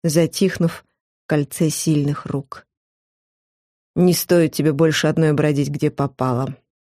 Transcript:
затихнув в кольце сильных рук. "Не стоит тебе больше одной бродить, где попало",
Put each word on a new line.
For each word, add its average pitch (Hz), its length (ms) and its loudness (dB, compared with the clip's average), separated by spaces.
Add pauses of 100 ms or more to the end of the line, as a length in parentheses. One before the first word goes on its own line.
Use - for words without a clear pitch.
затихнув 170 840 0
в - 420 -20
кольце 151 440 0
сильных 147 560 -2
рук. - 400 -10 (1300)
"Не 180 180 4
стоит 170 400 2
тебе 156 200 0
больше 156 340 0
одной 156 260 2
бродить, 147 380 0
где 147 200 -2
попало", 135 640 -4 (420)